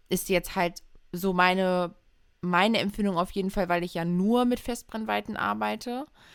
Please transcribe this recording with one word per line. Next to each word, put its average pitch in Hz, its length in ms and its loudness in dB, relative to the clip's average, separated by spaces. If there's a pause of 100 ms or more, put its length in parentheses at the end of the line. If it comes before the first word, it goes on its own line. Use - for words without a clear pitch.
Ist 180 200 -2
jetzt 175 260 0
halt 175 260 -2 (300)
so 185 200 -2
meine, 180 640 2 (480)
meine 185 380 4
Empfindung 202 400 0
auf 185 120 0
jeden 196 200 -2
Fall, 185 180 0
weil 175 140 2
ich 180 100 -8
ja 165 100 -4
nur 196 420 2
mit 247 140 0
Festbrennweiten 220 800 -6
arbeite. 214 720 -4 (280)